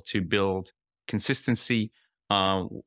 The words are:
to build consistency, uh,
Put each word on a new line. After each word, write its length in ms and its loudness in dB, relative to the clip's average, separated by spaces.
to 140 0
build 500 0
consistency, 840 0
uh, 340 2